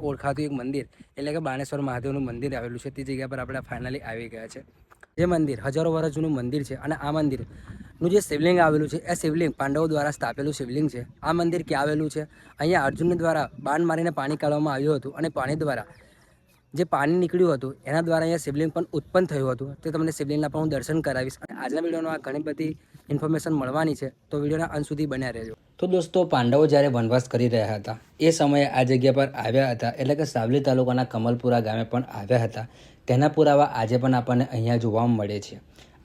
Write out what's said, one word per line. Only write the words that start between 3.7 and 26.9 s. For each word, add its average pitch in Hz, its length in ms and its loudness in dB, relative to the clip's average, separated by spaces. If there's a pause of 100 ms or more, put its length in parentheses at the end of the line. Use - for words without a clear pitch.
આવી 113 240 -10
ગયા 113 200 -14
છે. 135 60 -16 (580)
જે 165 160 2
મંદિર 147 320 2
હજારો 160 300 0
વર્ષ 160 200 -2
જૂનું 156 240 0
મંદિર 131 300 -2
છે 131 60 -8 (100)
અને 151 100 -4 (100)
આ 147 120 -2
મંદિરનું - 960 -4
જે 208 40 6 (100)
શિવલિંગ 170 360 4
આવેલું 156 280 4
છે, 165 60 -4 (120)
એ 175 100 -2
શિવલિંગ 160 380 0
પાંડવો 151 340 0
દ્વારા 147 240 -2
સ્થાપેલું 139 420 -4
શિવલિંગ 135 360 -2
છે. 120 100 -10 (220)
આ 160 120 2
મંદિર 170 300 0
ક્યાં 143 180 0
આવેલું 151 280 0
છે? 151 80 -4 (360)
અહીંયા 151 300 2
અર્જુન 170 320 0
દ્વારા 156 260 2 (220)
બાણ 160 220 2
મારીને 165 280 0
પાણી 143 240 -4
કાઢવામાં 147 320 0
આવ્યું 143 240 0
હતું 131 200 -10
અને 160 180 -2
પાણી 143 260 -2
દ્વારા 123 240 -4 (920)
જે 175 160 2
પાણી 151 280 2
નીકળ્યું 175 360 2
હતું, 131 160 -8 (160)
એના 160 160 0
દ્વારા 165 200 2
અહીંયા 165 200 -2
શિવલિંગ 151 280 -2
પણ 165 120 -2 (120)
ઉત્પન્ન 185 320 2
થયું 135 260 0
હતું. 139 140 -8 (120)
તે 160 120 -6
તમને 160 240 0
શિવલિંગના 147 360 -2
પણ 156 100 -2
હું 156 100 0
દર્શન 156 320 -2
કરાવીશ 131 380 -4
અને - 180 -14
આજના 135 240 -2
વીડિયોમાં 160 320 -4
આ 139 80 -16
ઘણી 143 220 -4
બધી 156 260 -4 (400)
ઇન્ફોર્મેશન 156 460 0
મળવાની 143 420 0
છે, 135 80 -6 (200)
તો 147 120 -2
વીડિયોના 160 340 -2
અંત 147 140 -4
સુધી 151 240 -2
બન્યા 131 240 -4
રહેજો. 113 180 -12 (240)
તો 180 140 0
દોસ્તો, 175 400 2
પાંડવો 135 400 6
જ્યારે 143 240 6